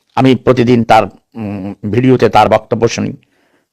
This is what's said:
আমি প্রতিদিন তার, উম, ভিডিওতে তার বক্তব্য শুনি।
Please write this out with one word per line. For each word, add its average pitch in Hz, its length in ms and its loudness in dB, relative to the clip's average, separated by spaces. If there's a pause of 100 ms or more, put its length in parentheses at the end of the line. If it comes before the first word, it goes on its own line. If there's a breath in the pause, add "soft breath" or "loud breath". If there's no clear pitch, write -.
(160)
আমি 127 200 2
প্রতিদিন 120 480 0
তার, 110 200 2 (300)
উম, 101 400 -10 (180)
ভিডিওতে 123 380 2
তার 107 200 2
বক্তব্য 110 380 -2
শুনি। 104 260 -6 (600)